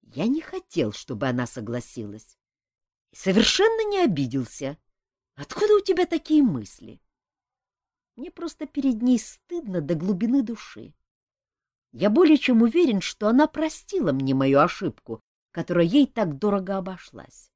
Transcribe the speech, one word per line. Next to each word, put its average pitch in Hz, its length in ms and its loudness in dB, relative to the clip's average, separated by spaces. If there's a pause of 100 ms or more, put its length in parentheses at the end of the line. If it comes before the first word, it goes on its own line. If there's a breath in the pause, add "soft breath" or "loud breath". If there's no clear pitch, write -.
Я 180 260 -4
не 294 120 0
хотел, 170 540 -6
чтобы 131 340 -8
она 123 180 -2
согласилась. 110 920 -12 (720)
И - 40 -20
совершенно 415 760 2
не 392 100 -2
обиделся. 139 760 -2 (580)
Откуда 415 400 0
у 403 40 4
тебя 370 260 0
такие 302 380 2
мысли? 117 580 -4 (1120)
Мне 311 140 -14
просто 330 380 -10
перед 262 340 -2
ней 247 160 4
стыдно 220 640 -8
до 156 140 -2
глубины 208 480 0
души. - 500 -12 (1000)
Я 170 180 0
более 302 280 6
чем 233 240 4
уверен, 233 400 4
что - 260 -4
она 269 200 4
простила 311 640 -4
мне 135 240 0
мою 135 240 4
ошибку, 147 640 -2 (280)
которая 170 340 0
ей 262 200 4
так 165 320 -4
дорого 196 400 -2
обошлась. - 800 -14